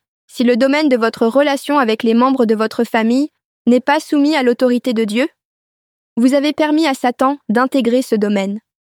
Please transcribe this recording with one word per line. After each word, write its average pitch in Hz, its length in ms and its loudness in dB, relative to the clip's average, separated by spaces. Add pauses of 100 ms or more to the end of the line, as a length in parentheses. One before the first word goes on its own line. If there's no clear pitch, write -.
(280)
si - 160 -6
le 240 140 2
domaine 277 320 2
de 254 80 2
votre 226 300 0
relation 285 500 0
avec 220 260 0
les 226 100 2
membres 254 320 2
de 214 100 0
votre 220 280 -2
famille 233 460 -2 (380)
n'est 240 120 4
pas 285 200 -2
soumis 302 360 0
à 269 80 0
l'autorité 247 500 0
de 226 100 0
Dieu ? 226 240 -2 (880)
Vous 247 180 2
avez 285 200 0
permis 302 340 0
à 269 60 0
Satan 262 440 -2 (120)
d'intégrer 247 520 0
ce 226 140 -2
domaine. 202 440 -2 (380)